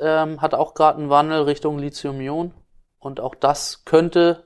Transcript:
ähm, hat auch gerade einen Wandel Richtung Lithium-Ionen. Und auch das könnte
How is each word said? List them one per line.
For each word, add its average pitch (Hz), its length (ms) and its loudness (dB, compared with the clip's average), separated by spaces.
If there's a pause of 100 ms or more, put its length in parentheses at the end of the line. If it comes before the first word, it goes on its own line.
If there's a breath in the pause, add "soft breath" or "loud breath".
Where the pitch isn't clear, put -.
ähm, 156 400 -2
hat 151 140 -2
auch 143 180 -2
gerade 151 240 2
einen 147 120 -8
Wandel 151 340 2
Richtung 147 340 -2
Lithium-Ionen. 143 760 -8 (480)
Und 139 200 -12
auch 131 160 -8
das - 480 -2
könnte 170 640 4